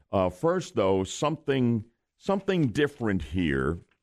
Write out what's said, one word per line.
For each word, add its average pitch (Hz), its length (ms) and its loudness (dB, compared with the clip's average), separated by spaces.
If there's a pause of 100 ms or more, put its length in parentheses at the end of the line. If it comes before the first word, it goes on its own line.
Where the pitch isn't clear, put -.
(120)
Uh, 95 180 2
first, 170 460 -4
though, 95 300 2
something, 131 800 0 (320)
something 190 500 0
different 113 540 0
here, 78 580 0 (240)